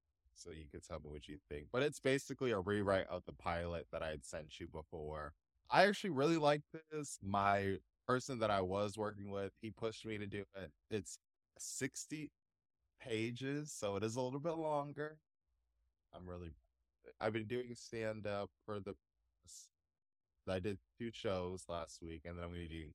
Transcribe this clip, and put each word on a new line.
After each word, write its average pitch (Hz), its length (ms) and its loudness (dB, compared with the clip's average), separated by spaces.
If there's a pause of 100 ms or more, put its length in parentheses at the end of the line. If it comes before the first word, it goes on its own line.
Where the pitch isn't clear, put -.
(340)
so - 160 -14
you 78 200 -10
can 82 100 -10
tell 82 200 -8
me 76 100 -10
what 73 180 -10
you 76 100 -8 (120)
think. 76 220 -6
But 127 100 4
it's 147 180 0
basically 135 520 2
a 101 80 4
rewrite 98 480 6
of 90 180 -4
the 85 80 -10
pilot 85 580 -2
that 80 100 -2
I 80 80 0
had 76 140 -6
sent - 360 -10
you 82 80 -6
before. 76 680 -6 (360)
I 160 160 10
actually 202 240 2
really 151 280 6
like 147 240 6 (300)
this. 151 300 -6
My 98 540 4 (300)
person 127 340 2
that 107 100 6
I 98 120 6
was 101 340 2
working 101 340 -2
with, 98 300 -2
he 113 100 -6
pushed 110 360 -4
me 110 120 -2
to 101 80 -4
do 101 180 -4 (120)
it. 92 140 -8 (200)
It's 104 280 -2 (400)
sixty - 720 -6 (680)
pages, 127 720 -2
so 101 240 0
it 98 80 2
is 113 120 0
a 131 60 2
little 127 180 -2
bit 160 160 0
longer. 151 640 0 (960)
I'm 90 140 -12
really, 87 240 -6 (680)
I've 110 140 4
been 110 120 0
doing 120 280 -4
stand-up 107 760 -4 (160)
for 104 140 -4
the, 95 140 -6 (1500)
I 95 120 2
did 101 180 -2 (200)
two 117 140 -4
shows 92 560 0
last 85 340 -6
week, 82 220 -8
and 87 140 -6
then 85 60 -4
I'm 85 60 -4
gonna 87 120 -4
be 82 60 -6
doing 80 260 -8